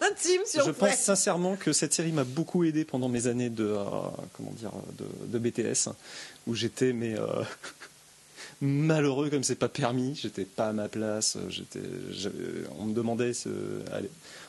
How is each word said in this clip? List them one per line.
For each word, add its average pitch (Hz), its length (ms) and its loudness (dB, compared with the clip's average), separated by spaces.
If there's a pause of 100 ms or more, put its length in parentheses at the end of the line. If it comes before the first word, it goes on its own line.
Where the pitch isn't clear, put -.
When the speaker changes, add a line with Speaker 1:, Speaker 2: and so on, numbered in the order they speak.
Speaker 1:
intime 359 360 2
sur 302 180 4
Speaker 2:
je 170 80 4
pense 196 180 4
Speaker 1:
Friends. 254 120 4
Speaker 2:
sincèrement 190 560 2
que 156 160 2
cette 156 200 2
série 165 200 2
m'a 147 100 4
beaucoup 156 400 2
aidé 156 220 4
pendant 127 240 0
mes 120 180 2
années 123 220 2
de, 110 160 0
euh, 104 180 2 (540)
comment 104 140 -8
dire, 104 200 -8 (260)
de, 104 80 -8 (220)
de 110 100 -2
B 117 140 2
T 117 120 -2
S, 113 260 0 (580)
où 117 80 -2
j'étais, 117 380 2
mais, 113 260 -2
euh, - 240 0 (500)
<laughs> - 680 -18
malheureux 143 680 4
comme 139 140 2
c'est 123 120 0
pas 120 140 2
permis, 127 520 0
j'étais 101 240 -4
pas 107 240 0
à 107 40 0
ma 104 140 -2
place, 107 500 0 (120)
j'étais, 92 300 -10 (320)
j'avais, 95 240 -4 (440)
on 104 60 -4
me 110 80 -2
demandait 117 400 0
ce, - 160 -6 (440)
allez, 101 160 -4 (400)